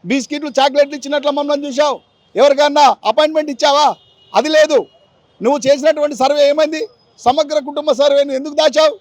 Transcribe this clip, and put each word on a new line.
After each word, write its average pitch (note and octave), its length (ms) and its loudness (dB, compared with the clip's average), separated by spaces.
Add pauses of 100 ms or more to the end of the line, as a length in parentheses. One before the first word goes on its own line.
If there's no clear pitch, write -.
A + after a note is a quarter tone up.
బిస్కెట్లు, C#4 540 -6
చాక్లెట్లు C#4+ 360 0
ఇచ్చినట్లు C#4+ 360 -4
మమ్మల్ని C#4+ 360 -4
చూశావు. C#4 300 -2 (380)
ఎవరికన్నా C#4+ 520 4 (180)
అపాయింట్‌మెంట్ D4+ 460 0
ఇచ్చావా? C#4+ 360 0 (480)
అది A#3+ 140 0
లేదు. D#4 300 4 (640)
నువ్వు C4 240 0
చేసినటువంటి D4 500 0
సర్వే C#4+ 320 0
ఏమైంది? D4+ 340 -2 (360)
సమగ్ర D4 400 -2
కుటుంబ D4 340 -6
సర్వేను C#4 400 0
ఎందుకు C#4+ 220 -8
దాచావు? D4+ 460 2